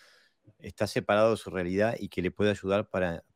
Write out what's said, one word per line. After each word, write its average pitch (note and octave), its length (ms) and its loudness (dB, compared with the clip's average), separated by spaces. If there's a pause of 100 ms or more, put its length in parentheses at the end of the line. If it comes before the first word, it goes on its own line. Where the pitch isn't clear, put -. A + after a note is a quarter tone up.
(580)
está G#2 280 -6
separado G#2+ 460 2
de G2+ 40 0
su G2 140 -10
realidad F#2 480 0
y G2 100 -8
que - 140 -6
le F2 80 0
puede G#2 200 0
ayudar G2 380 0
para, F2+ 360 -2 (120)